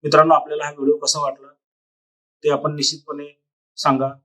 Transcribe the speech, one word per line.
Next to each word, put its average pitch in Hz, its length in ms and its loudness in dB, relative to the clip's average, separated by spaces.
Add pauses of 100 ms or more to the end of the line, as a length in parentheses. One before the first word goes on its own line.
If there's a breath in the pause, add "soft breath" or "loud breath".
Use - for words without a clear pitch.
मित्रांनो, 156 300 6
आपल्याला 151 320 0
हा 147 60 -8
व्हिडिओ 147 260 0
कसा 147 220 -4
वाटला 135 280 -6 (960)
ते 147 60 2
आपण 147 260 -2
निश्चितपणे 147 640 -8 (340)
सांगा 135 320 0 (180)